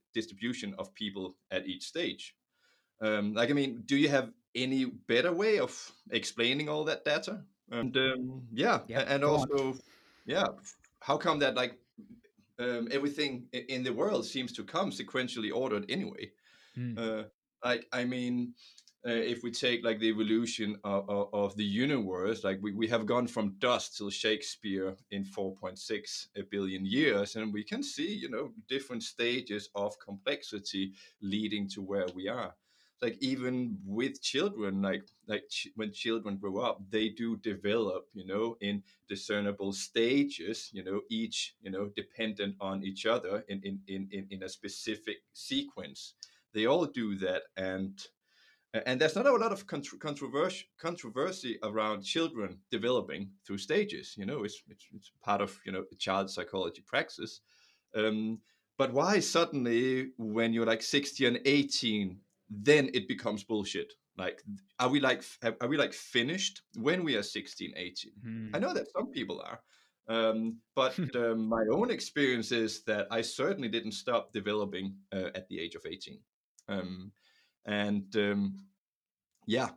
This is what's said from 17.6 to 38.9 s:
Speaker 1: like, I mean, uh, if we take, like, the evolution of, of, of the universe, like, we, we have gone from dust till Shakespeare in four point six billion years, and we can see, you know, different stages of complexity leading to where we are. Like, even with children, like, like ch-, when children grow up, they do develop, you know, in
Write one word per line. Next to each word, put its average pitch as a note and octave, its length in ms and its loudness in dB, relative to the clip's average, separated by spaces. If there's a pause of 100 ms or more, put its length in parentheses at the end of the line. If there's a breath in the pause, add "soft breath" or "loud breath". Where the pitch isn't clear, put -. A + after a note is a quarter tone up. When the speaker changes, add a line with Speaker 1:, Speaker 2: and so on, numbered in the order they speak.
Speaker 1:
like, A#2+ 280 0
I B2 140 0
mean, B2 480 0 (540 loud breath)
uh, - 20 -2
if A#2 320 0
we A#2+ 80 -2
take, A#2+ 340 2
like, A2+ 160 2
the A2 100 4
evolution A2 720 2
of, G2 260 0
of, G2+ 240 0
of G2+ 220 2
the G#2 100 0
universe, G#2 800 0
like, G2 180 0
we, G#2 120 -2
we A2 160 0
have A2 180 2
gone A#2+ 180 4
from G#2 320 0
dust B2 400 2
till G2+ 140 -4
Shakespeare G2 840 0 (140)
in G2+ 160 -4
four F#2+ 300 -4
point F#2 240 -8
six - 480 -6 (240)
billion F#2+ 340 0
years, G#2 500 4
and A2 160 -2
we G#2 120 -2
can A#3 180 -6
see, G3 320 -4
you D#3+ 160 -6
know, B2 220 -6 (160)
different C3 340 -4
stages A#2 720 -2
of G2+ 260 -2
complexity G2 920 -4 (300 loud breath)
leading G2+ 460 0
to G2 120 -8
where F#2+ 320 0
we F#2 140 -6
are. A2 260 -4 (480 soft breath)
Like, A2+ 200 -2
even B2+ 640 0
with A#2+ 360 -2
children, A2 600 0
like, F#2+ 220 2 (220)
like G#2 220 -4
ch-, - 300 -6
when G#2+ 160 -4
children G#2+ 420 -2
grow G2 220 -4
up, A2+ 320 -2
they A2 180 2
do A2+ 300 -2
develop, G2+ 760 0
you F#2+ 120 -12
know, A2 340 0
in G2+ 240 -2 (240 soft breath)